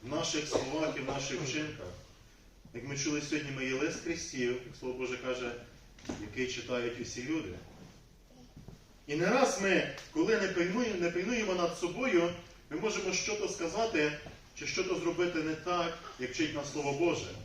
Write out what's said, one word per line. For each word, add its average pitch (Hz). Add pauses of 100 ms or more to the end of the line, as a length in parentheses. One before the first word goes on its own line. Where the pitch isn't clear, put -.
в 120
наших 156
словах 139
і -
в 131
наших 135
вчинках. 151 (840)
Як 117
ми 143
чули 147
сьогодні, 143
ми 135
є 131
лист 143
Христів, 135
як -
Слово 127
Боже 127
каже, 127 (680)
який 127
читають 120
усі 120
люди. 151 (1600)
І 147
не 170
раз 240
ми, 190 (160)
коли 196
не 196
пильнуємо, 185
не 170
пильнуємо 208
над 170
собою, 175 (400)
ми 151
можемо 196
щось 208
сказати 165 (440)
чи 143
щось 185
зробити 170
не 156
так, 175 (220)
як 127
вчить 151
нас 143
Слово 143
Боже. 156